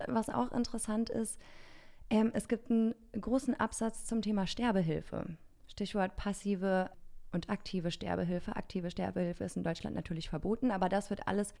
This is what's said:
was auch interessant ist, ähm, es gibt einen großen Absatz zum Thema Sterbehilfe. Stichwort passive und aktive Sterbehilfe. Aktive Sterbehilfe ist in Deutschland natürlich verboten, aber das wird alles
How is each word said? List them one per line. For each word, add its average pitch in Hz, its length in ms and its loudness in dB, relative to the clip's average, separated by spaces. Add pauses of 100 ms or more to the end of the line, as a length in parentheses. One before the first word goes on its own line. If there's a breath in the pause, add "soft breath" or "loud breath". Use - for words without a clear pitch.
was 226 220 2
auch 247 220 0
interessant 226 580 0
ist, - 300 -2 (720 soft breath)
ähm, 220 240 6
es - 140 0
gibt 226 240 0
einen 226 240 4 (240)
großen 240 400 2
Absatz - 460 -2
zum 226 160 0
Thema 208 260 2
Sterbehilfe. 175 920 2 (300)
Stichwort 190 500 0
passive 190 720 2 (420)
und 175 180 -2
aktive 175 420 -2
Sterbehilfe. 180 640 0
Aktive 175 340 -4
Sterbehilfe 185 540 -2
ist 185 140 -4
in 180 60 -2
Deutschland - 320 -2
natürlich 165 340 -4
verboten, 208 420 0
aber 190 180 2
das 202 200 0
wird - 180 -4
alles 202 320 0